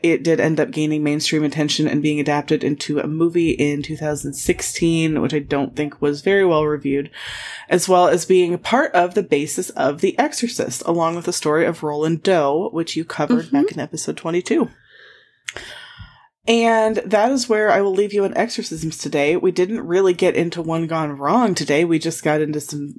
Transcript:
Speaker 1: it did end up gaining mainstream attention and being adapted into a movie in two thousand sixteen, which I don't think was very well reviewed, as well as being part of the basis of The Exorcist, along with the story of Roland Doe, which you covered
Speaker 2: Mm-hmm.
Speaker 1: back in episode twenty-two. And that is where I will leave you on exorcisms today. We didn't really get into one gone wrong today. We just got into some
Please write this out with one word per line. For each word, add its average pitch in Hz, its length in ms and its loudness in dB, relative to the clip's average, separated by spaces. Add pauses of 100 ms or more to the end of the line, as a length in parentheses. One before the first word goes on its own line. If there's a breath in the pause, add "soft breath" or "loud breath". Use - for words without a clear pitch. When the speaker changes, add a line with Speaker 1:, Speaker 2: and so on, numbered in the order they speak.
Speaker 1:
it 165 180 2
did 160 160 4
end 156 220 2
up - 100 0
gaining 151 320 -2
mainstream 151 400 0
attention 147 460 0
and 151 120 0
being 147 200 0
adapted 147 420 0
into 147 380 -2
a - 80 -4
movie 165 420 2
in 147 320 0
two 156 140 -8
thousand 147 380 -6
sixteen, 160 840 0
which 143 140 -2
I 151 60 2
don't 139 340 -2
think 151 260 -6
was 147 220 0
very 196 240 4
well 156 180 4
reviewed, 143 460 -2 (580 loud breath)
as 180 200 2
well 180 180 6
as 165 180 2
being 180 340 4
part 262 360 0
of 180 200 2
the 202 100 0
basis 151 460 -2
of 143 300 -2
The - 160 0
Exorcist, 240 720 -4
along 170 300 0
with 170 80 -8
the 175 80 -2
story 156 340 0
of 165 160 -4
Roland 156 400 -2
Doe, 160 500 2
which 165 220 -4
you 165 100 -4
covered 165 420 -2
Speaker 2:
Mm-hmm. 277 160 2
Speaker 1:
back 415 100 2
in 151 80 -8
episode 151 360 -8
twenty-two. 175 540 -2 (1800 loud breath)
And 226 500 4 (100)
that 220 260 2
is 254 160 -2
where 214 240 4
I 196 80 4
will 196 140 0
leave 202 180 0
you 202 120 2
on 190 120 -2
exorcisms 160 600 -4
today. 147 360 0
We 180 160 2
didn't 185 360 -2
really 185 260 4
get 180 240 2
into 170 240 -2
one 165 260 -2
gone 156 300 -4
wrong 185 380 2
today. 151 320 2
We 165 120 2
just 160 240 -6
got 156 200 2
into 151 180 -2
some 143 380 -10